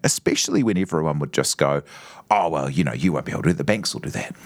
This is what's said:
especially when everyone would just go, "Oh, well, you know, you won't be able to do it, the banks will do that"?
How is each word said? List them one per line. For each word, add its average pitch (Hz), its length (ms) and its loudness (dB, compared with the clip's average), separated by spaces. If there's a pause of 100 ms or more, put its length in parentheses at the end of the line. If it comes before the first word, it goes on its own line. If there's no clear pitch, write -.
especially - 580 2
when 107 140 2
everyone 78 420 0
would 71 140 -4
just - 240 0
go, 71 260 2 (480)
"Oh, 95 200 4
well, 69 180 -2
you 71 160 0
know, 64 80 -2
you 73 200 0
won't 67 120 -2
be - 80 -10
able - 100 -4
to 76 60 2
do - 40 6
it, 80 40 -4
the - 80 -4
banks 110 300 0
will - 80 -10
do - 80 -6
that"? - 360 -8